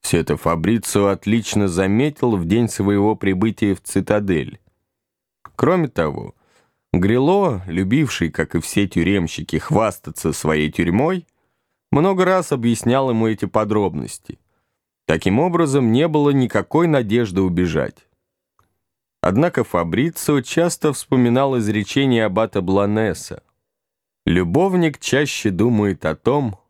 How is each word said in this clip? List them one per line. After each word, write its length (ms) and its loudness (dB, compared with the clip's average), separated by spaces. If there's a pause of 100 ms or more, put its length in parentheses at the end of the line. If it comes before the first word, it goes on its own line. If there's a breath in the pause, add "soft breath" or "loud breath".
Всё 180 0
это 160 0
Фабрицио 720 0
отлично 600 0
заметил 680 0
в 100 -2
день 240 2
своего 460 0
прибытия 600 0
в 60 -20
цитадель. 800 -2 (960)
Кроме 340 2
того, 460 -4 (560)
Грило, 760 2
любивший, 640 0
как 240 -4
и 40 2
все 280 0
тюремщики, 680 -2
хвастаться 760 -2
своей 380 0
тюрьмой, 540 0 (680)
много 340 2
раз 260 0
объяснял 580 0
ему 180 0
эти 180 -2
подробности. 920 -2 (680)
Таким 340 2
образом, 540 2
не 160 2
было 220 2
никакой 560 0
надежды 540 0
убежать. 680 -2 (1120)
Однако 420 2
Фабрицио 800 -2
часто 520 -2
вспоминал 680 2
изречение 680 0
аббата 360 -2
Бланеса: 840 -2 (840)
"Любовник 720 2
чаще 520 -2
думает 540 0
о 100 -2
том 420 -2 (120)